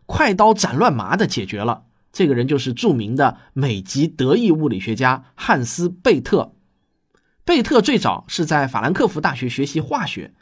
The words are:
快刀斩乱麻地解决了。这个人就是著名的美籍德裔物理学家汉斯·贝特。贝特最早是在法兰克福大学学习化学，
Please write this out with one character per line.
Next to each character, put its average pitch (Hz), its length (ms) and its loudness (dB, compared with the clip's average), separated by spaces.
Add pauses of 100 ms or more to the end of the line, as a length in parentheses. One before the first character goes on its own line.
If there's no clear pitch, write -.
快 254 280 0
刀 214 200 6
斩 190 240 -4
乱 196 180 2
麻 110 220 -2
地 196 100 0
解 104 180 -6
决 101 160 -8
了。 113 220 -4 (300)
这 185 120 2
个 143 80 2
人 120 140 0
就 143 100 2
是 127 140 -4
著 170 220 0
名 120 240 -4
的 139 180 2 (160)
美 127 300 -2
籍 139 260 0
德 131 300 2
裔 233 120 2
物 156 200 2
理 95 100 -2
学 110 160 -4
家 131 300 0 (100)
汉 131 300 0
斯· 175 240 -4 (120)
贝 196 200 4
特。 - 320 -2 (920)
贝 330 180 2
特 240 200 4
最 220 180 2
早 98 300 -2
是 165 160 -4
在 147 200 0
法 131 140 -4
兰 127 140 0
克 247 120 2
福 151 140 -4
大 147 160 0
学 123 140 -4
学 135 160 -2
习 151 160 -4
化 240 240 -4
学， - 360 -12